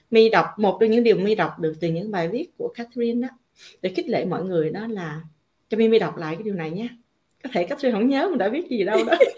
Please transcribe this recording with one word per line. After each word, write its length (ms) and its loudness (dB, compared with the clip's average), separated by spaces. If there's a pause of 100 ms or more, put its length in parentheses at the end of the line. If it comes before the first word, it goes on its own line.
(100)
My 180 6
đọc, 180 4 (120)
một 220 2
trong 100 6
những 140 4
điều 120 6
My 180 0
đọc 240 -2
được 220 -2
từ 80 -2
những 220 -4
bài 180 -2
viết 200 -6 (100)
của 160 -6
Catherine 540 -4
đó, 60 -16 (480)
để 140 -4
khích 120 -4
lệ 160 0
mọi 200 -4
người 260 0
đó 160 -6
là, 340 -8 (480)
cho 100 -2
My, 100 4
My 100 4
đọc 180 -2
lại 180 -6
cái 80 -10
điều 120 -6
này 160 -6
nha. 180 -8 (560)
Có 80 -12
thể 120 0
Catherine 340 -2
không 100 2
nhớ 200 2
mình 100 -2
đã 100 0
viết 220 -4
gì 140 -2
đâu 200 2
đó. 100 2 (240)